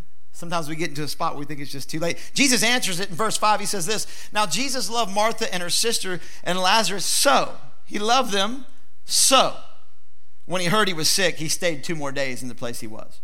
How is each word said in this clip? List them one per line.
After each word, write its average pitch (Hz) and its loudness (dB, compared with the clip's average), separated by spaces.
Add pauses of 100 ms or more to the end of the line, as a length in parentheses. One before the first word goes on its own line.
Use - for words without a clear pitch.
(320)
Sometimes 170 -2
we 160 -2
get 160 -2
into 143 -2
a 139 -2
spot 160 -2
where 135 -4
we 143 -4
think 143 -4
it's 143 -2
just 135 -2
too 156 -2
late. 170 0 (140)
Jesus 247 4
answers 214 0
it 196 -2
in 180 -2
verse 208 0
five. 208 2
He 202 -2
says 190 -2
this, 208 -2 (260)
"Now 214 2
Jesus 233 -2
loved 226 0
Martha 220 0
and 180 -2
her 175 -2
sister 196 0 (220)
and 180 0
Lazarus, 190 2
so," - 2 (260)
he - -2
loved 226 2
them, 214 0 (400)
"so 220 4 (920)
when 180 -2
he 175 2
heard 208 4
he 185 0
was 156 2
sick, 180 2
he 156 -2
stayed 160 0
two 170 -2
more 143 -2
days 131 -2
in 127 -4
the 117 -4
place 120 -2
he 120 -4
was." - -4